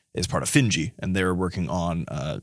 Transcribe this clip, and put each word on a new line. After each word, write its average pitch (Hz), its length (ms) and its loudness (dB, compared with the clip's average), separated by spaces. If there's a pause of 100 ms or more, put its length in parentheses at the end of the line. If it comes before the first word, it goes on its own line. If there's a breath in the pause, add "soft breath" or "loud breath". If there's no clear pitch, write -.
(140 soft breath)
is 90 120 -2
part - 160 0
of - 80 -2
Finji, 95 480 2
and 92 180 -2
they're 92 200 2
working 90 340 -2
on, 85 380 0
uh, 69 360 -4